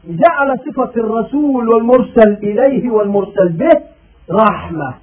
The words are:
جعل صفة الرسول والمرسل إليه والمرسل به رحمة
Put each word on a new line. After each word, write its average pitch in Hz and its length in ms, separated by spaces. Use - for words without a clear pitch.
جعل 277 540
صفة 254 380
الرسول 233 720
والمرسل 233 640
إليه 247 480
والمرسل 202 580
به 226 320
رحمة 175 720